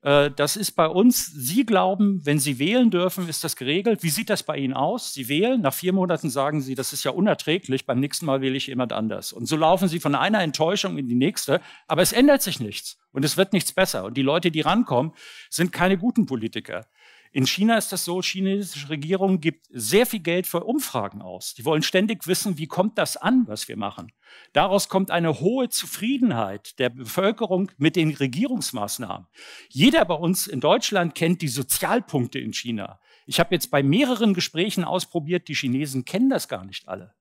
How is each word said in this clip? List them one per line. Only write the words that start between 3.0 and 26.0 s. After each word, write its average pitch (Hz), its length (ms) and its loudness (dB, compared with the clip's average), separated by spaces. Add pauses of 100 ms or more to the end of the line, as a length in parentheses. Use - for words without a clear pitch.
ist - 160 -6
das 156 100 -4
geregelt. 185 480 -2
Wie 165 80 0
sieht 175 200 -4
das 196 120 0
bei 151 140 -6
Ihnen 135 180 -2
aus? 165 400 -2
Sie 127 140 -10
wählen, 214 320 2
nach 139 140 0
vier 185 180 -2
Monaten 180 360 0
sagen 139 320 0
Sie, 131 140 -6
das 127 180 -4
ist 143 120 -8
ja 131 80 -2
unerträglich, 170 760 0
beim 127 140 0
nächsten 135 260 -4
Mal 135 140 0
wähle 131 160 -2
ich 131 100 -4
jemand 123 260 -4
anders. 107 400 -4
Und 120 140 -8
so 160 100 0
laufen 165 300 4
Sie 165 140 -2
von 143 160 0
einer 190 260 2
Enttäuschung 165 560 -2
in 135 80 -4
die 120 80 -2
nächste, 139 460 2 (260)
aber 160 160 2
es - 100 4
ändert 277 300 6
sich 185 160 -4
nichts - 400 -10 (140)
und 135 120 -2
es 143 120 0
wird 190 160 2
nichts - 200 2
besser. 143 320 0
Und 117 120 -8
die 135 60 0
Leute, 165 280 2
die 156 100 -2
rankommen, 156 520 2 (360)
sind 175 220 0
keine 190 260 2
guten 180 300 2
Politiker. 110 580 -6 (460)
In 131 160 0
China 220 300 2
ist - 160 -2
das 180 120 -4
so, 175 180 -4
chinesische 190 680 -4
Regierung 180 520 0
gibt 160 300 -2
sehr 131 360 2
viel 220 140 -4
Geld 170 280 -2
für - 160 -4
Umfragen 117 580 -4
aus. 90 320 -12
Die 117 100 -16
wollen 156 180 2
ständig 190 440 0
wissen, 180 320 -2
wie 156 80 -6
kommt 196 320 -2
das 160 180 -2
an, 240 300 2
was 107 220 -8
wir - 80 -10
machen. 101 360 -8 (400)
Daraus 185 360 2
kommt 190 240 0
eine 165 280 2
hohe 240 280 0
Zufriedenheit 190 1120 -2